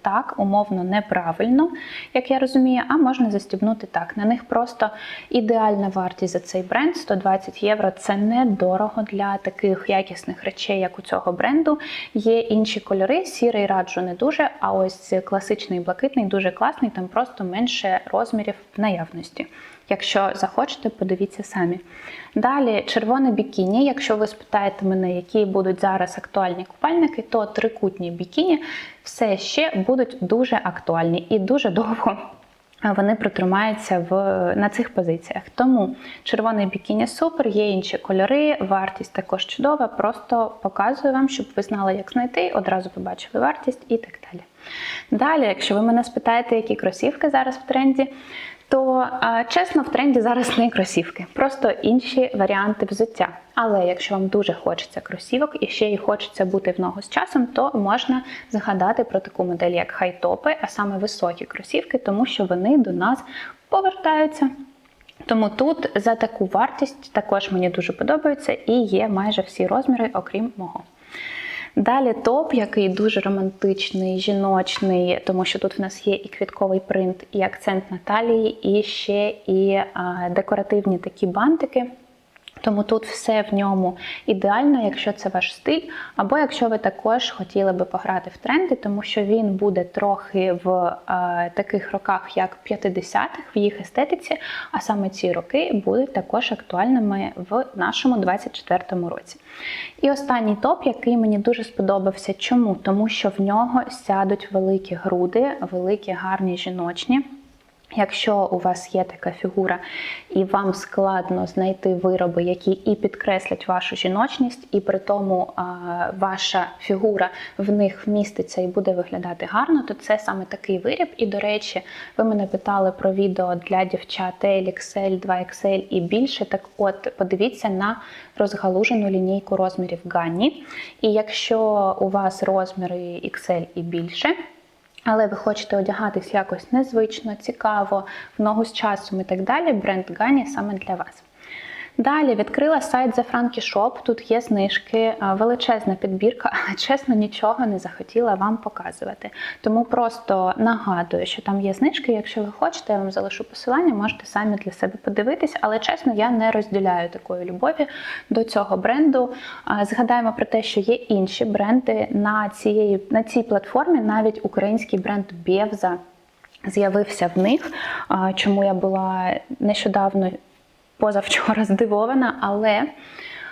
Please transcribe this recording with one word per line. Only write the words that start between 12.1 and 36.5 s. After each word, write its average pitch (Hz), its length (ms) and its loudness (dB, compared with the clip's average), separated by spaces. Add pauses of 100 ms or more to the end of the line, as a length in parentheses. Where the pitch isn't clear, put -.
Є 226 260 4
інші 214 400 0
кольори, 202 460 0
сірий 226 400 0
раджу 185 360 0
не 180 120 -4
дуже, 262 360 0 (100)
а 196 140 0
ось 190 400 -2 (120)
класичний 196 540 -2
блакитний 208 460 0
дуже 190 260 0
класний, 240 400 0
там 185 160 -6
просто 233 360 -4
менше 190 600 0
розмірів 214 500 -2 (220)
в 202 40 0
наявності. 170 680 -4 (420)
Якщо 196 460 0
захочете, 226 540 -2
подивіться 196 540 -2
самі. 180 360 -2 (560)
Далі 240 520 2
червоне 240 440 2
бікіні. 208 540 2
Якщо 247 300 0
ви 214 120 2
спитаєте 202 580 -2
мене, 185 300 2
які 202 300 2
будуть 190 360 0
зараз 190 360 0
актуальні 185 480 -2
купальники, 311 560 0
то 220 240 0
трикутні 202 640 -2
бікіні 302 520 0 (400)
все 202 340 0
ще 208 500 0
будуть 254 340 2
дуже 226 420 2
актуальні 170 640 0
і 214 100 4
дуже 240 300 2
довго 220 480 0 (800)
вони 202 180 4
протримаються 196 920 0
в, 185 60 2 (400)
на 208 140 2
цих - 240 -4
позиціях. 165 500 -2 (120)
Тому 247 400 4 (280)
червоний 220 420 0